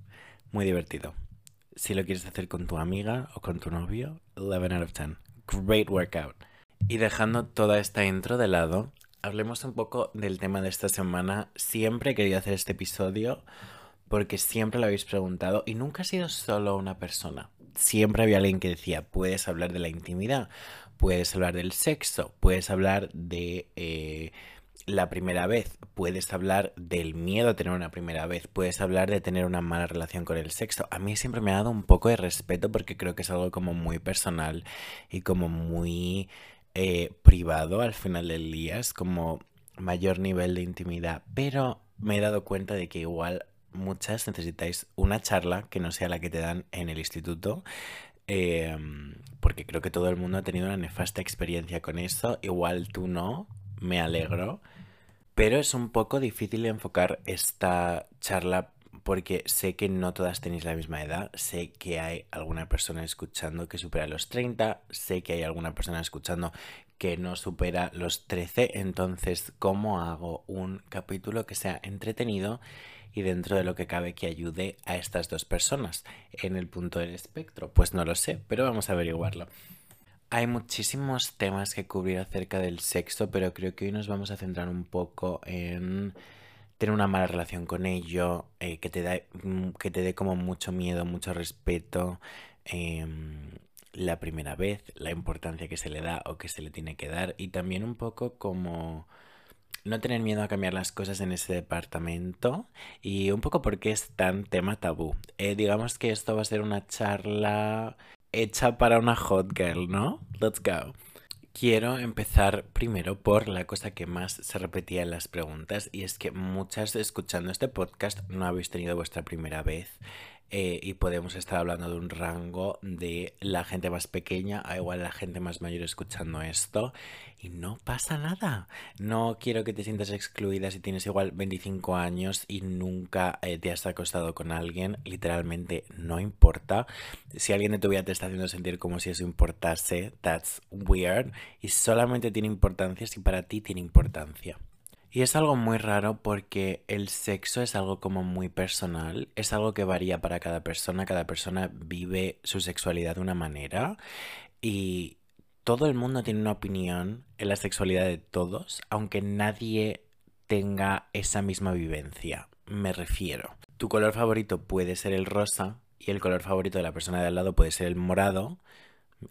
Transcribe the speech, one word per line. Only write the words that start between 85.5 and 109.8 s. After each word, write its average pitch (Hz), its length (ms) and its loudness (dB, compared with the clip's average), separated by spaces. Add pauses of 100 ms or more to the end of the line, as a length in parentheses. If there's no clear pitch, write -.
tener 107 160 2
una 104 140 4
mala 92 200 4
relación 87 380 -4
con 90 200 -2
ello, 87 600 0 (140)
eh, 85 200 -6
que 87 100 -6
te 90 120 -4
da, 90 200 0 (220)
mm, 92 360 -2
que 95 120 -4
te 92 100 -2
dé 92 140 0
como 95 200 0
mucho 90 360 -4
miedo, 90 340 -2
mucho 87 280 -4
respeto, 90 840 -2 (460)
em, 80 840 -6 (420)
la 87 260 -2
primera 76 360 -6
vez, 98 280 -2 (120)
la 82 160 -8
importancia 82 560 -6
que 80 100 -8
se 78 120 -6
le 76 120 -6
da 82 240 -4
o 76 120 -10
que - 120 -12
se - 120 -10
le 78 100 -10
tiene 78 240 -10
que - 120 -10
dar, 87 300 -4
y 92 120 -6
también 92 340 -4
un 117 120 -6
poco 117 420 -6
como 85 680 -6 (800)
no 110 160 0
tener 117 200 0
miedo 107 220 2
a 104 40 0
cambiar 98 260 0
las 92 180 -2
cosas 98 300 -4
en 92 100 0
ese 90 220 -2
departamento, 87 1120 -2 (340)
y 98 300 0
un 101 100 0
poco - 200 2
por 101 180 0
qué 110 120 0
es - 240 -4
tan 95 300 2
tema 98 340 0
tabú. 82 360 -2 (220)
Eh, 101 180 0
digamos 107 440 2
que 117 120 2
esto 110 240 -2
va 110 60 2
a 107 40 0
ser 107 160 0
una 104 260 -2
charla 104 1080 0 (340)
hecha 117 460 2
para 117 220 10
una 117 160 6
hot 95 420 4
girl, 87 320 2